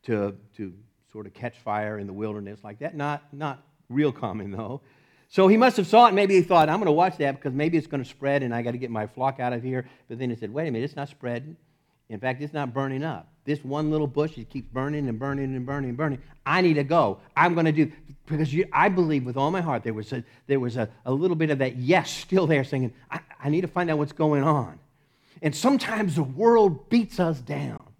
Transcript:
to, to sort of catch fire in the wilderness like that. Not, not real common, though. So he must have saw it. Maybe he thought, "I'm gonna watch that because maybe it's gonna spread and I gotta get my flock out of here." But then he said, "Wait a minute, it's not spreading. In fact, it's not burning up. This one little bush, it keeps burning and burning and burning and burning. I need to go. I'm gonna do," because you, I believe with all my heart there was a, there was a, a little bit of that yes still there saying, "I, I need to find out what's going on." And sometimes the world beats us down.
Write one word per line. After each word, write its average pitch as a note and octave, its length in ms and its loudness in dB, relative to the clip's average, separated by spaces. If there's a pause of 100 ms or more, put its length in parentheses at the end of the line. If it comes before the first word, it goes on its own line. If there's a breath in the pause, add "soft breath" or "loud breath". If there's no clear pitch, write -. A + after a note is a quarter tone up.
to, G2+ 320 -4 (200)
to G2 160 -12 (380)
sort G#2+ 160 -16
of G2+ 80 -20
catch B2 240 -12
fire G#2+ 400 -4
in G2+ 80 -8
the G2 60 -10
wilderness G#2 500 -8
like G#2 180 -18
that. E3 140 -8
Not, D3 380 -6
not C#3+ 320 -8 (240)
real C#3 240 0
common, G2+ 400 -8
though. A2+ 300 -10 (480 soft breath)
So F#3+ 160 6
he G#3+ 120 8
must B3+ 180 6
have F#3+ 100 0
saw A#3 200 10
it. G3 80 6
Maybe G3 200 4
he F#3 60 8
thought, E3+ 300 6
"I'm F3 80 0
gonna D3+ 120 0
watch F3+ 280 2
that C#3 180 0
because C3+ 160 -6
maybe D3+ 240 0
it's D3+ 100 0
gonna C3+ 180 -6
spread C#3 380 -2
and A#2+ 120 -4
I A#2 80 -2
gotta A#2+ 160 -4
get B2 120 -8
my G#2+ 160 -4
flock B2+ 340 -4
out B2 120 -2
of A#2+ 100 -6
here." B2+ 240 -6 (220 loud breath)
But A#2 100 -12
then B2+ 120 -4
he A2+ 60 -4
said, G#2+ 160 -10
"Wait D#3 140 -4
a D3 40 -4
minute, A#2 140 -4
it's C#3+ 120 -10
not C#3 140 -10
spreading. B2+ 460 -8 (520)
In G#2+ 100 -10
fact, B2+ 220 -4
it's D3 140 -10
not C#3 180 -4
burning C3+ 320 -4
up. A#2 240 -10 (160)
This C#3+ 180 -4
one D3+ 280 -4
little D#3 160 0
bush, D3+ 320 -4
it A2+ 100 -14
keeps B2 240 -12
burning C#3 340 -4
and A2+ 120 -4
burning C#3 360 -4
and B2+ 120 -8
burning C#3 240 -6
and A#2+ 80 -8
burning. C#3+ 240 -4 (240 soft breath)
I F3 160 2
need E3+ 120 4
to C#3+ 100 0
go. B2+ 340 2 (180 soft breath)
I'm E3 180 4
gonna D#3+ 180 2
do," D3+ 200 2 (320)
because D3+ 300 -2
you, D#3 180 0
I D#3 160 4
believe D#3 380 0
with B2 100 -6
all C#3 140 2
my F#3 100 -2
heart C3+ 220 -2
there A2+ 100 -6
was G#2+ 220 -8
a, A#2+ 100 -8 (220 soft breath)
there C#3 140 2
was B2 180 -4
a, A2 100 -2 (160 soft breath)
a B2+ 80 -2
little E3+ 240 0
bit D#3+ 140 2
of C#3 80 0
that B2+ 180 -2
yes C#3+ 340 2
still F#3 360 0
there C#3+ 180 2
saying, C3 300 -4 (160 soft breath)
"I, F3 100 -8 (180)
I C#3+ 120 -4
need D#3+ 100 2
to F3 80 -4
find F3 220 -2
out D3+ 80 0
what's D3 140 -2
going D3 320 2
on." C3 340 0 (640 soft breath)
And D3+ 120 -2
sometimes A3 600 0
the D#3+ 80 0
world G3 680 4
beats A3+ 320 0
us E3 180 0
down. C3 440 -8 (180)